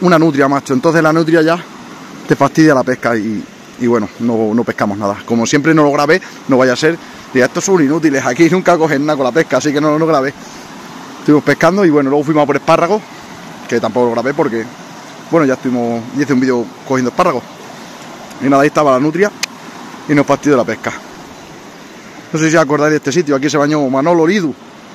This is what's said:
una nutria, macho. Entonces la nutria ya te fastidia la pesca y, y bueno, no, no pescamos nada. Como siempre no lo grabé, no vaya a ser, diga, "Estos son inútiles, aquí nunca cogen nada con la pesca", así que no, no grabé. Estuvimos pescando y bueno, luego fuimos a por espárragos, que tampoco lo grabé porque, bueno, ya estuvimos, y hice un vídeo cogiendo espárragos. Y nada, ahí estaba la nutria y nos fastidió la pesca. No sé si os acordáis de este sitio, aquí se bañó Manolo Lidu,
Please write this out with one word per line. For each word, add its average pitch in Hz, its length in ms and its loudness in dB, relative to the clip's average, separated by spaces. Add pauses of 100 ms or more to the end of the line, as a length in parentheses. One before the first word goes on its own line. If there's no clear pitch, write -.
una 180 160 4
nutria, 143 300 2
macho. 139 260 -2
Entonces 160 280 2
la 156 100 2
nutria 165 300 2
ya 160 160 0 (720)
te 156 80 2
fastidia 147 380 4
la 127 100 2
pesca 127 320 -2
y, 104 260 -4 (380)
y 120 60 0
bueno, 117 220 0 (120)
no, 113 340 0
no 117 100 2
pescamos 107 340 -4
nada. 104 260 -4
Como 117 220 0
siempre 147 280 2
no 160 80 4
lo 147 80 4
grabé, 147 300 2 (280)
no 139 80 2
vaya 127 180 4
a - 20 -6
ser, 160 200 0 (380)
diga, - 120 4
"Estos - 180 -4
son 190 180 2
inútiles, 139 420 0
aquí 135 240 4
nunca 175 300 2
cogen 147 260 0
nada 151 120 -2
con 135 80 0
la 120 80 -2
pesca", 156 240 0
así 143 160 0
que 143 80 0
no, 151 180 0
no 160 80 0
grabé. 143 260 0 (840)
Estuvimos 147 260 2
pescando 165 400 2
y 170 60 4
bueno, 143 200 2
luego 147 140 0
fuimos 151 200 2
a - 20 -4
por 135 100 0
espárragos, 165 460 0 (640)
que 120 120 0
tampoco 123 260 0
lo 117 60 0
grabé 120 200 -2
porque, 127 320 -2 (680)
bueno, 160 140 4
ya 131 80 2
estuvimos, 120 460 -2 (160)
y 143 60 0
hice 143 100 -2
un 127 80 2
vídeo 123 240 0 (220)
cogiendo 131 240 -2
espárragos. 143 320 0 (960)
Y - 40 -6
nada, 139 180 4
ahí 147 60 4
estaba 147 240 2
la 127 80 2
nutria 170 320 0 (760)
y 151 60 2
nos 143 100 4
fastidió 143 320 0
la 113 80 2
pesca. 110 280 -6 (1400)
No 156 80 -2
sé 160 100 2
si 156 60 2
os 165 60 6
acordáis 147 280 2
de 151 60 2
este 143 160 -2
sitio, 147 240 0
aquí 135 120 0
se 139 80 -2
bañó 147 320 0
Manolo 156 380 2
Lidu, 175 260 0 (420)